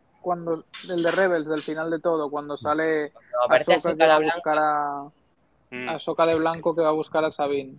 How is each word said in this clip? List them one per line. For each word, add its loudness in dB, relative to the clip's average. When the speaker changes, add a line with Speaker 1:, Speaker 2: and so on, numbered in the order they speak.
Speaker 1:
cuando, -6
el -2
de 2
Rebels, 2
del -2
final -6
de -2
todo, -2
cuando -6
sale -2
Speaker 2:
Cuando -4
aparece 4
Speaker 1:
Ahsoka 0
Speaker 2:
Ahsoka -6
Speaker 1:
que 2
va 10
Speaker 2:
la 8
Speaker 1:
a 8
Speaker 2:
Blanca. 2
Speaker 1:
buscar 0
a, 0
Speaker 3:
Mm. -8
Speaker 1:
Ahsoka -2
de 2
blanco 0
que 0
va 2
a 4
buscar -2
a -2
Sabine. -4